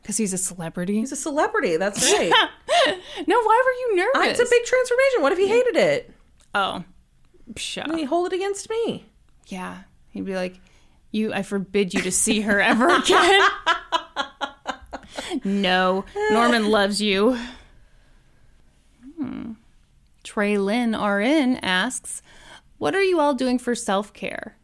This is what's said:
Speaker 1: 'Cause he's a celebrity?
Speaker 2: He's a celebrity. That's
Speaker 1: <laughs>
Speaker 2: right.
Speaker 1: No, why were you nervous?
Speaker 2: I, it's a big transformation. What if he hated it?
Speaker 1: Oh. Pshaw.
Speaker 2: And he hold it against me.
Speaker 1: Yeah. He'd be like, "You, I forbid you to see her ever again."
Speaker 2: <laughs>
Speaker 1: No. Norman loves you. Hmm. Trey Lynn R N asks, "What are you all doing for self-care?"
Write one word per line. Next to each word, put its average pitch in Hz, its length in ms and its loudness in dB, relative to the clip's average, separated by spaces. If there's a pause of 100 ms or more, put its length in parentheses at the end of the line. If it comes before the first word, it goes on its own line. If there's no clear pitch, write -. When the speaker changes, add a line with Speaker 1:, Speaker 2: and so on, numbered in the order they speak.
Speaker 1:
'Cause 208 120 -8
he's 208 140 -2
a 185 60 -6
celebrity? 180 600 -6
Speaker 2:
He's 262 120 -4
a 285 60 -8
celebrity. 311 580 -2
That's 202 260 -2 (120)
Speaker 1:
<laughs> - 0 -
Speaker 2:
right. 294 180 2 (960)
Speaker 1:
No, 440 140 4
why 453 240 4
were 523 80 4
you 494 240 -2
nervous? 381 240 2
Speaker 2:
I, 370 80 2
it's - 100 0
a 480 100 4
big 480 140 4
transformation. 508 580 2
What 277 120 4
if 339 40 0
he 392 120 2
hated 466 260 2
it? 170 380 0 (420)
Speaker 1:
Oh. 190 280 -4 (720)
Pshaw. - 280 -10
Speaker 2:
And 320 160 -4
he 302 60 -4
hold 349 260 0
it 381 40 -4
against 392 340 -4
me. 453 360 -4 (420)
Speaker 1:
Yeah. 185 320 -12 (320)
He'd 196 120 -10
be 190 120 -6
like, 185 240 -6 (520)
"You, 220 220 -2
I 196 100 -4
forbid 202 500 -2
you 190 100 -2
to 180 80 -4
see 214 300 0
her 202 200 2
ever 233 280 4
again." 339 580 4
Speaker 2:
<laughs> 403 40 2 (1900)
Speaker 1:
No. 190 600 0 (260)
Norman 226 380 4
loves 202 320 2
you. 214 360 2 (1800)
Hmm. 233 360 -8 (680)
Trey 208 340 -2
Lynn 220 380 0
R 202 260 0
N 254 400 2
asks, 185 600 -4 (560)
"What 302 180 -2
are 392 80 2
you 359 160 2
all 294 140 2
doing 254 260 0
for 240 160 -4
self-care?" - 880 -6